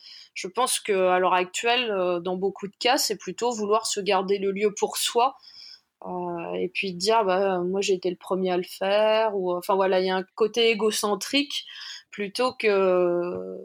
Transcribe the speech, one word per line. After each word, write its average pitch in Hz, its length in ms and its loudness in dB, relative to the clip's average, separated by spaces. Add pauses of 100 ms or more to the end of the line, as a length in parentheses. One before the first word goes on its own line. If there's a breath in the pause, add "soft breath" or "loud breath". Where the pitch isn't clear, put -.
(340 loud breath)
je - 140 -8
pense 240 320 0
que 190 300 2
à 180 100 4
l'heure 185 160 4
actuelle, 233 560 0
euh, 180 280 0
dans 185 160 -4
beaucoup 196 320 -4
de - 120 -20
cas, 247 180 4
c'est 226 200 -2
plutôt 220 340 -4
vouloir 214 340 0
se - 140 -4
garder 196 400 2
le 196 120 -2
lieu 202 220 0
pour - 240 -4
soi, 247 400 0 (680 loud breath)
heu, 180 540 -6
et 185 100 -2
puis 196 240 -6
de 175 60 -10
dire : « 220 260 2
Bah, 185 360 2
moi, 185 200 -2
j'ai 196 140 0
été 180 140 -2
le 175 80 -4
premier 185 340 -2
à 180 60 0
le 180 60 -2
faire » 214 720 0
ou, 180 160 -2
enfin, 180 220 0
voilà, 190 240 4
il 185 80 2
y - 40 0
a 185 60 2
un 190 80 -2 (100)
côté 226 360 2
égocentrique 214 960 -2 (460 loud breath)
plutôt 202 420 -2
que 185 1120 2